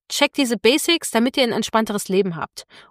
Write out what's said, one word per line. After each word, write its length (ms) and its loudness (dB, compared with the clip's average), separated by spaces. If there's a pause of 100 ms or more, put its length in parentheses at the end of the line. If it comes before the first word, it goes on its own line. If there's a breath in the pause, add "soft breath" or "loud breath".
check 260 0
diese 240 0
Basics, 540 2
damit 240 0
ihr 80 2
ein 80 0
entspannteres 560 -2
Leben 280 0
habt. 280 -12 (280 loud breath)